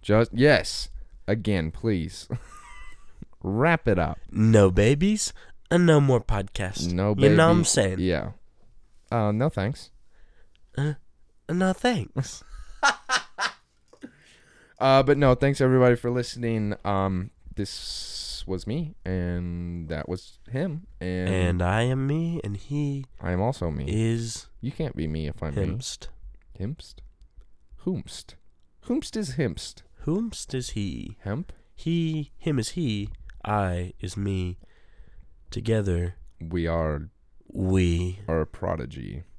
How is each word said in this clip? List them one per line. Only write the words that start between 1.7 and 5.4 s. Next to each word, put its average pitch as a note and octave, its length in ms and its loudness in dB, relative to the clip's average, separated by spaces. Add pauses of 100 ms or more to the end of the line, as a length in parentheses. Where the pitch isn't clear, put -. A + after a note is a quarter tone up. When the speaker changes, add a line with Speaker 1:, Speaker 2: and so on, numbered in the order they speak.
Speaker 1:
please. F#2 560 -4 (580)
<laughs> - 580 -16
Wrap C3 440 2
it F#2+ 120 4
up. D#2 180 -2 (140)
Speaker 2:
No G#2+ 400 8
babies C#3+ 640 4 (360)